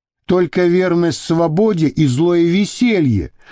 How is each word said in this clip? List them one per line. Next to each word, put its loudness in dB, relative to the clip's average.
Только 0
верность 0
свободе 0
и 0
злое 0
веселье 0